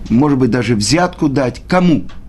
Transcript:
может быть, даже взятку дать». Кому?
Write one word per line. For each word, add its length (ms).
может 300
быть, 120
даже 240
взятку 540
дать». 400
Кому? 360